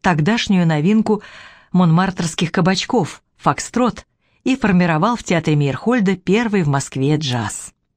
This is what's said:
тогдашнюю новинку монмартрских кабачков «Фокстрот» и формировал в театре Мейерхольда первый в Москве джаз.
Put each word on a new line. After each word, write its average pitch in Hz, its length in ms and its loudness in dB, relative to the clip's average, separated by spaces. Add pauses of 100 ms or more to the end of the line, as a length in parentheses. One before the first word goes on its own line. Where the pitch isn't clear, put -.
тогдашнюю 180 680 2
новинку 202 560 2 (480)
монмартрских 180 800 0
кабачков 190 720 -2 (140)
«Фокстрот» - 680 -2 (380)
и 262 140 0
формировал 180 580 2
в - 80 -10
театре 160 320 0
Мейерхольда 180 600 0
первый 202 480 0
в 147 40 -2
Москве 139 480 -2
джаз. 123 560 -6 (240)